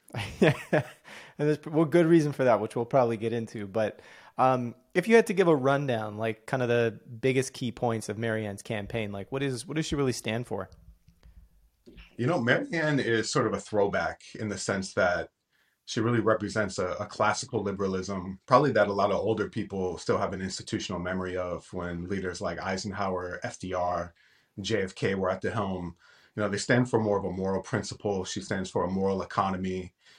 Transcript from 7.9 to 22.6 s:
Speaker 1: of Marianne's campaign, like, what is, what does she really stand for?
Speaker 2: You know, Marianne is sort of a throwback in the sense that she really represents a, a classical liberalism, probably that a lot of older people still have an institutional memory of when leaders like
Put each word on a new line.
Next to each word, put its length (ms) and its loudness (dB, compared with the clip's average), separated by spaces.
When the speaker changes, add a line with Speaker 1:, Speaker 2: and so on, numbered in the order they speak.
Speaker 1:
of 80 -6
Marianne's 440 -4
campaign, 520 -4
like, 180 -10
what 100 -2
is, 240 -4
what 120 -6
does 80 -2
she 100 -2
really 160 2
stand 360 -4
for? 220 -8
Speaker 2:
You 120 0
know, 120 2
Marianne 600 2
is 320 2
sort 160 2
of 60 0
a 60 -2
throwback 600 0
in 120 -6
the 100 -6
sense 360 -4
that 360 0
she 140 -4
really 200 2
represents 580 0
a, 120 -2
a 80 -6
classical 560 -2
liberalism, 840 -4
probably 260 4
that 160 4
a 60 -2
lot 160 2
of 80 0
older 320 -2
people 480 -4
still 220 0
have 120 -2
an 100 -6
institutional 600 -6
memory 340 -4
of 380 -6
when 340 -6
leaders 320 -4
like 220 -6